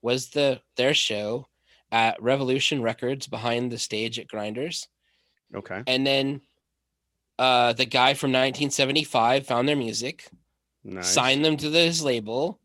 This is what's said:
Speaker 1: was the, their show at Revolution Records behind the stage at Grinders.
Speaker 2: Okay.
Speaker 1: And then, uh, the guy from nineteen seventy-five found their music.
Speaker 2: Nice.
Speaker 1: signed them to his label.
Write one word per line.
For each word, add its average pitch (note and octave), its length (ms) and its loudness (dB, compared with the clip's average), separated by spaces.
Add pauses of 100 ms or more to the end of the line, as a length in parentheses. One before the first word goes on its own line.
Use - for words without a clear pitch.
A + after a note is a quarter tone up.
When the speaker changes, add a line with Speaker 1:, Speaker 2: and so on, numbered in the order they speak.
Speaker 1:
was B2+ 280 -2
the, C#3 300 2 (160)
their C3 180 4
show A2 520 -2 (460)
at A2+ 280 2
Revolution C3 640 0
Records B2 460 -4
behind A#2+ 420 -2
the A#2 80 -10
stage A2+ 400 -6
at - 80 -12
Grinders. A2+ 640 -8 (680)
Speaker 2:
Okay. G2 320 -10
Speaker 1:
And C3 180 0
then, C#3 360 0 (1000)
uh, B2 360 4
the B2+ 100 0
guy B2+ 300 4
from C#3 180 -2
nineteen C3+ 380 0
seventy-five C3+ 760 2
found B2 220 0
their D3 80 2
music. A#2 520 -6 (560)
Speaker 2:
Nice. F#2 240 -8
Speaker 1:
signed C3+ 360 2
them D#3 140 4
to D3+ 120 -4
his E3 320 2
label. B2 640 -2